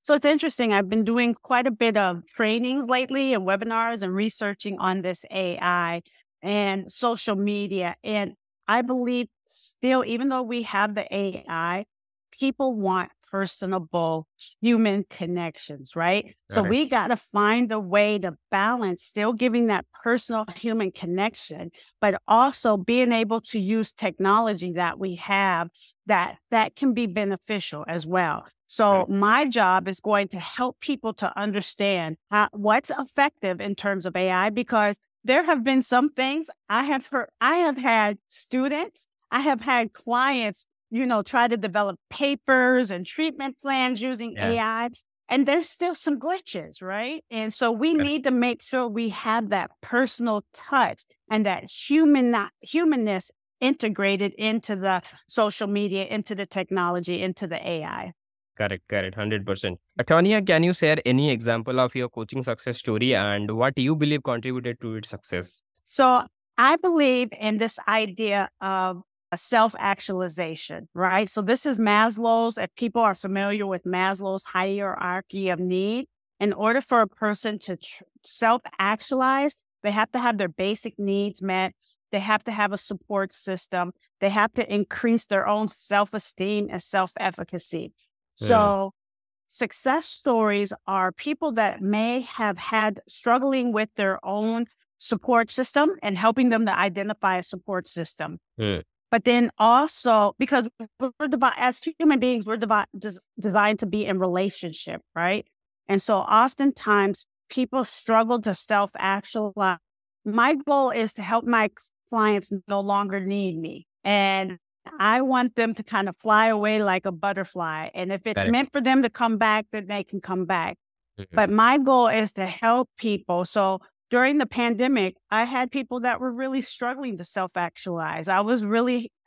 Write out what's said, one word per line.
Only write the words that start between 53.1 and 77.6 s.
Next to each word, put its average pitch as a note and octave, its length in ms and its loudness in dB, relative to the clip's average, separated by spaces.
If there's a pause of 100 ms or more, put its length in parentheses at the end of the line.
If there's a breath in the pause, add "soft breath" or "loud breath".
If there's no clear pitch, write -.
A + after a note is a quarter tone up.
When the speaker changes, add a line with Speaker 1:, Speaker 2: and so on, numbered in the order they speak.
Speaker 1:
integrated G3+ 760 0
into A3 400 -2
the F#3 260 0 (260 loud breath)
social G#3+ 400 0
media, G3 380 0
into G#3+ 300 -6
the G3 100 -6
technology, F3 800 -2
into F#3 240 -6
the D#3+ 200 -6
A E3 160 -4
I. - 300 -8 (420)
Speaker 2:
Correct, G2 320 -4
correct, F#2+ 280 -4
hundred G#2 320 -4
percent. F#2+ 320 -4 (180)
Uh, - 60 -2
Tonya, F#3+ 420 2
can E3 160 4
you F3 120 2
share D#3 340 2
any C3+ 240 4
example A#2 480 -2
of B2 160 0
your B2+ 120 -4
coaching A#2+ 360 -8
success B2 340 -6
story A#2+ 380 0
and G2+ 420 0
what C3 220 2
you C#3 160 2
believe D3 260 0
contributed B2 600 -4
to A2+ 160 -8
its A2 120 -12
success? - 540 -10 (180)
Speaker 1:
So B3+ 460 2 (280)
I C4+ 200 6
believe C#4+ 560 2
in G#3+ 260 -2
this A3 300 -4
idea G#3 640 0 (120)
of F#3 400 -2 (300)
a F3 60 -6
self-actualization, F#3 1600 -2
right? F#3 340 2
So G#3+ 140 -6
this G#3+ 240 0
is B3+ 140 0
Maslow's. A3+ 800 2
If F3+ 160 -4
people A#3 260 -2
are G#3 140 4
familiar G3+ 500 -2
with F#3 200 -6
Maslow's F#3+ 580 -2
hierarchy F#3+ 1080 -4
of F3 100 0
need, F#3+ 460 -2 (340)
in G3+ 140 0
order A3 280 2
for A#3+ 200 4
a G#3+ 60 4
person G#3+ 500 -4
to F#3 200 -8